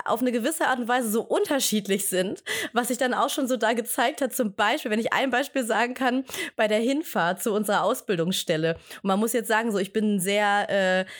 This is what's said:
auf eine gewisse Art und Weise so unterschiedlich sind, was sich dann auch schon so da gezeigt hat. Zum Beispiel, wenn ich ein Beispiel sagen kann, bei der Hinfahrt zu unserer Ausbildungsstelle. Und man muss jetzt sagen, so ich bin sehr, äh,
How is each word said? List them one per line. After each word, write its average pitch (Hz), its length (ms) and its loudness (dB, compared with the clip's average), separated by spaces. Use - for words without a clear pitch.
auf 226 160 0
eine 254 100 2
gewisse 254 360 0
Art 254 120 0
und 233 80 -6
Weise 247 220 0
so 214 140 0
unterschiedlich 214 840 0
sind, 185 360 -2
was 240 160 0
sich 247 80 -2
dann 254 160 0
auch 208 160 2
schon 277 180 -2
so 254 100 0
da 220 160 2
gezeigt 240 480 -2
hat. 262 140 -2
Zum 220 200 -2
Beispiel, 226 360 0
wenn 214 80 0
ich 226 140 -2
ein 254 160 0
Beispiel 262 340 0
sagen 226 300 0
kann, 262 320 0
bei 220 120 2
der 214 120 2
Hinfahrt 220 640 0
zu 220 120 0
unserer 208 300 2
Ausbildungsstelle. 170 920 0
Und 196 60 -4
man 196 120 4
muss 226 140 0
jetzt 233 140 -2
sagen, 226 240 2
so 202 60 0
ich 180 160 -2
bin 214 260 2
sehr, 202 500 2
äh, 185 360 2